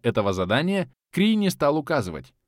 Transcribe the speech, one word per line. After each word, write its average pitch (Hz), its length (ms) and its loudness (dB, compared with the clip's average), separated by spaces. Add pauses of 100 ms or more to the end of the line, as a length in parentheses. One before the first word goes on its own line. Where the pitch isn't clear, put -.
этого 104 300 0
задания, 131 600 0 (180)
Крий 214 260 2
не 202 140 2
стал 151 260 0
указывать. 104 560 -4 (160)